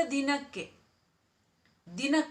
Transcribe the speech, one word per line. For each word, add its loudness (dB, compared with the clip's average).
ದಿನಕ್ಕೆ, -2
ದಿನ 2